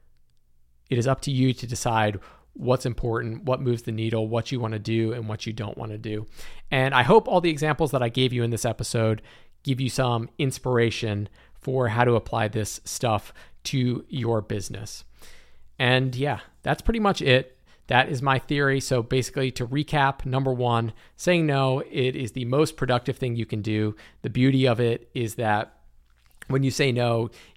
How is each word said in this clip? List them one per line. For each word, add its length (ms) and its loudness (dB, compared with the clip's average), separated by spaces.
It 100 0
is 80 2
up 160 2
to 80 -4
you 240 4
to 120 -10
decide 520 0
what's 320 0
important, 580 -4
what 160 0
moves 220 0
the 100 -6
needle, 340 -2
what 240 -2
you 80 -4
wanna 200 -4
do 340 0
and 160 -8
what 180 -8
you 60 -4
don't 260 -8
wanna 200 -10
do. 280 -6
And 240 2
I 80 6
hope 260 6
all 120 4
the 100 2
examples 420 0
that 100 0
I 60 2
gave 240 0
you 100 0
in 80 0
this 140 -2
episode 580 0
give 180 -2
you 80 -2
some 400 0
inspiration 920 0
for 340 -2
how 160 2
to 100 6
apply 340 0
this 360 -6
stuff 480 -2
to 460 -2
your 320 -2
business. 640 -8
And 340 4
yeah, 260 -2
that's 200 -2
pretty 180 0
much 220 2
it. 360 2
That 200 4
is 140 -4
my 160 2
theory. 400 0
So 240 0
basically, 500 -2
to 140 -6
recap, 580 0
number 280 0
one, 400 0
saying 300 2
no, 340 2
it 240 0
is 180 -6
the 120 -6
most 320 0
productive 400 0
thing 180 -4
you 120 -4
can 160 -4
do. 340 0
The 80 -4
beauty 380 4
of 100 2
it 360 0
is 220 -4
that 380 0
when 140 2
you 80 2
say 220 2
no, 380 0